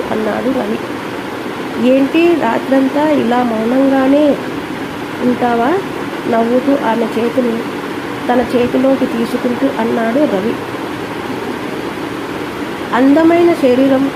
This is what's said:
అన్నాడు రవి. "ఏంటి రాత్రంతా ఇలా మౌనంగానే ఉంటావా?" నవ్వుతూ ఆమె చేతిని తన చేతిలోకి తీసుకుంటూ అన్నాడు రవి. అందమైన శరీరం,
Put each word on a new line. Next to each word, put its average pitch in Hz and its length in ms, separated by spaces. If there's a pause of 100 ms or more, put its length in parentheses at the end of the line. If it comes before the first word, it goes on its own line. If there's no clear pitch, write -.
(120)
అన్నాడు 214 380
రవి. 226 280 (1120)
"ఏంటి 285 520
రాత్రంతా 269 680
ఇలా 247 340
మౌనంగానే 269 880 (920)
ఉంటావా?" 240 520 (580)
నవ్వుతూ 240 420 (120)
ఆమె 226 200
చేతిని 233 520 (760)
తన 247 60 (160)
చేతిలోకి 262 500
తీసుకుంటూ 240 640 (120)
అన్నాడు 226 400
రవి. 233 340 (2500)
అందమైన 330 600
శరీరం, 269 640